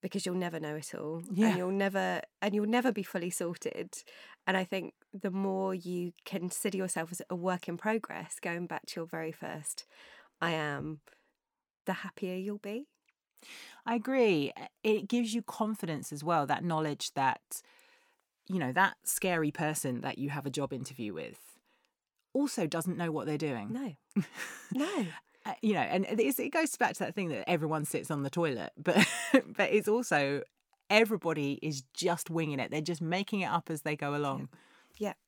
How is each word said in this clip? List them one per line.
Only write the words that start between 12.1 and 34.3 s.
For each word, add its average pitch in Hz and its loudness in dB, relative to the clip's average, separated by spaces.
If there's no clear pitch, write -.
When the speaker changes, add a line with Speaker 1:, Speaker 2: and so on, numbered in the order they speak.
Speaker 1:
you'll 202 -4
be. 214 -8
Speaker 2:
I 233 0
agree. 220 4
It 214 4
gives 233 4
you 233 0
confidence 208 -2
as 147 -8
well, 160 4
that 147 0
knowledge 156 0
that, - 0
you 190 0
know, 131 0
that 190 4
scary 160 2
person 147 -2
that 135 -4
you 143 -2
have 143 -6
a 139 -2
job 131 -2
interview 123 -6
with - -10
also 254 2
doesn't 165 -2
know 170 0
what 143 -2
they're 151 0
doing. 127 -2
Speaker 1:
No. 247 -6
Speaker 2:
<laughs> - -4
Speaker 1:
No. 294 0
Speaker 2:
Uh, 208 -4
you 214 4
know, 165 2
and 185 2
it's, 233 2
it 277 -2
goes 320 0
back - 2
to - -10
that 170 -4
thing 185 -2
that 127 -4
everyone 156 2
sits - -4
on 143 0
the 139 -2
toilet, 135 0
but, 180 6
<laughs> - 8
but 202 4
it's 208 6
also 147 2
everybody 170 4
is 139 -2
just 170 0
winging 151 0
it. 123 -2
They're 151 0
just 156 -2
making 185 0
it 139 -2
up 160 -2
as 156 -4
they 151 -2
go 147 -2
along. 139 -2